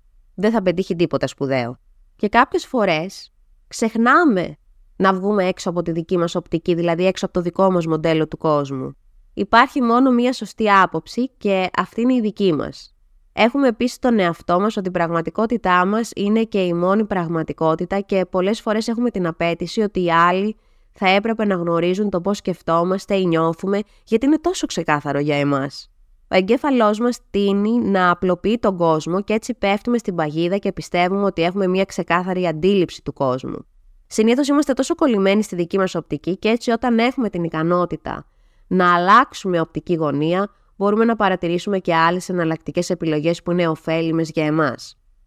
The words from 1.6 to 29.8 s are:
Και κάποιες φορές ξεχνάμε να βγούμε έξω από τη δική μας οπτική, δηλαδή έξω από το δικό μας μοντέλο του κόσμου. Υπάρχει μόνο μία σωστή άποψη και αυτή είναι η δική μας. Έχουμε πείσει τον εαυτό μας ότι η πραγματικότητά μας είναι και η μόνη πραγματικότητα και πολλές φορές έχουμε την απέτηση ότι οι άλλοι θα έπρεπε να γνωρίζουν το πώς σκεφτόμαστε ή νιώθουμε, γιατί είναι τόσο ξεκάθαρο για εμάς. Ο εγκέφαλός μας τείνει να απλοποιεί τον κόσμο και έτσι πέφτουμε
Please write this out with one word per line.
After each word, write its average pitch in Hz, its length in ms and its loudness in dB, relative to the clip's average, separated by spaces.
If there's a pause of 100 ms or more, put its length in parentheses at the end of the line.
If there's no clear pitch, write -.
Και 208 140 -4
κάποιες 269 360 2
φορές 190 680 -2 (340)
ξεχνάμε 233 880 2 (400)
να 190 180 4
βγούμε 190 340 0
έξω 185 220 -4
από 175 120 -2
τη 170 100 -4
δική 165 260 -2
μας 170 180 0
οπτική, 175 380 -2
δηλαδή 170 320 0
έξω 190 200 0
από - 80 -6
το 180 80 0
δικό 185 300 2
μας 175 140 0
μοντέλο 160 420 0
του - 100 -10
κόσμου. 139 580 -2 (380)
Υπάρχει 240 480 2
μόνο 247 300 4
μία 247 220 2
σωστή 214 380 -2
άποψη 190 640 0
και 190 400 0
αυτή 185 240 -4
είναι 254 120 2
η 254 80 0
δική 202 320 0
μας. - 420 -8 (380)
Έχουμε 247 380 2
πείσει 240 280 -4
τον 233 200 2
εαυτό 175 400 0
μας 214 180 -2
ότι 185 100 -4
η 180 40 -6
πραγματικότητά 180 920 0
μας 214 300 -2
είναι 214 280 0
και 214 160 -2
η 180 140 0
μόνη 190 320 0
πραγματικότητα 165 920 -2
και 190 260 -2
πολλές 190 360 -2
φορές 220 260 -4
έχουμε 240 220 -2
την 185 180 -4
απέτηση 170 540 -4
ότι 196 220 -2
οι 170 80 0
άλλοι 180 440 2 (360)
θα 190 180 -2
έπρεπε 220 360 0
να 202 100 2
γνωρίζουν 170 540 0
το 180 120 -2
πώς 202 160 -2
σκεφτόμαστε 180 800 -2
ή 190 100 2
νιώθουμε, 170 540 0 (240)
γιατί 220 220 0
είναι 302 140 4
τόσο 339 260 -4
ξεκάθαρο 147 540 -2
για 147 160 0
εμάς. 143 560 -2 (360)
Ο - 80 0
εγκέφαλός 214 640 2
μας 240 200 -2 (100)
τείνει 202 420 0
να 196 380 2
απλοποιεί 180 500 0
τον 196 180 -2
κόσμο 165 440 0
και 214 120 -4
έτσι 226 200 -4
πέφτουμε 208 440 -2